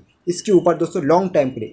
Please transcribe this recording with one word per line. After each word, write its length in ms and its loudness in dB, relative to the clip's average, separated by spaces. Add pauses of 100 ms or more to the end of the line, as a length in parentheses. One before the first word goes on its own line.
(280)
इसके 240 -2
ऊपर 240 4
दोस्तों 260 -4
लॉन्ग 320 2
टाइम 160 0
के 100 -10
लिए 120 -8